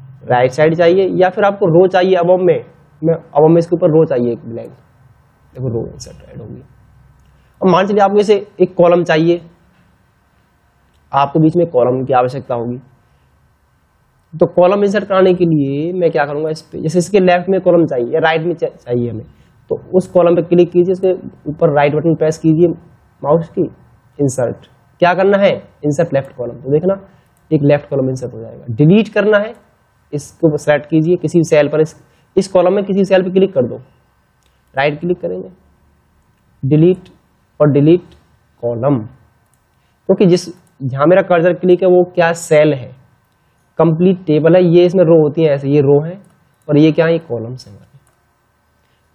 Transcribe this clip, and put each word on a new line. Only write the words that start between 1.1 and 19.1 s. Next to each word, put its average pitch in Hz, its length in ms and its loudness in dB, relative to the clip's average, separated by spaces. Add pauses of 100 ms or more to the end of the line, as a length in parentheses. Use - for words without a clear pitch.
या 180 160 2
फिर 208 140 -2
आपको 202 240 0
रो 175 200 4
चाहिए 185 280 0
above 180 240 2
में, 160 240 0 (380)
मैं 165 120 0
above 156 360 2
में 165 80 4
इसके 170 180 -2
ऊपर 170 140 0
रो 160 160 4
चाहिए 120 260 -2
एक - 120 -10
blank, 113 260 -14 (840)
देखो 131 160 -8
रो 117 160 -6
insert - 380 -20
ऐड - 160 -20
होगी। 120 220 -18 (1000)
अब 185 80 0
मान 185 180 2
चलिए 202 160 0
आपको 196 180 2
इसे 202 260 0 (140)
एक 180 140 -2
कॉलम 175 300 4
चाहिए, 165 360 0 (1700)
आपको 139 280 0
बीच 156 160 2
में 170 120 0
कॉलम 127 360 -2
की 131 100 -4
आवश्यकता 127 400 -2
होगी, 120 240 -8 (1600)
तो 170 180 2
column 190 320 0
insert 202 200 -2
कराने 190 300 2
के 175 120 -2
लिए 151 480 -2
मैं 170 160 0
क्या 156 140 -2
करूँगा, 151 260 -6
इस 160 120 -12
पे - 180 -16
जैसे 160 180 -4
इसके 185 220 0
left 180 280 0
में 190 120 0
कॉलम 175 260 2
चाहिए 123 280 -4
या 160 60 -2
right 160 220 0
में 170 120 -4
चा-, 160 220 -6
चाहिए 120 340 -6